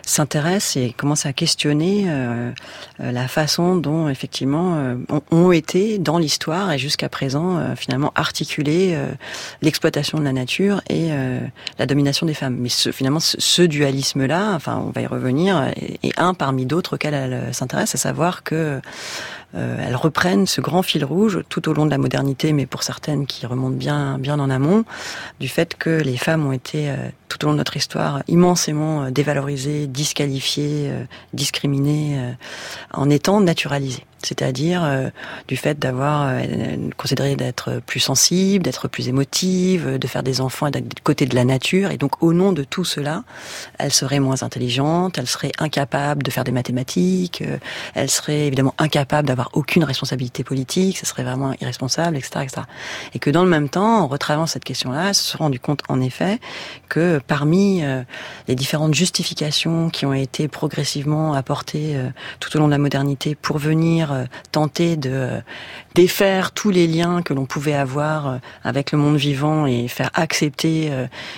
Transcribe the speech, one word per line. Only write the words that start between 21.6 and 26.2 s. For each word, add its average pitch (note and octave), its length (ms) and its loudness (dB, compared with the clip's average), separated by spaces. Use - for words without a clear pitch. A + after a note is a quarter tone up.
au D#3 40 0
long D3+ 120 2
de D3+ 60 2
la C#3+ 60 2
modernité, C3+ 560 0
mais C3+ 120 2
pour - 180 -8
certaines C#3 420 -4
qui - 200 -8
remontent C3 300 -2
bien, C#3 440 -2
bien D3 200 0
en C#3 100 2
amont, D3 340 4
du C3+ 80 -4
fait E3+ 280 0
que - 140 -2
les D3 280 2
femmes D#3+ 280 2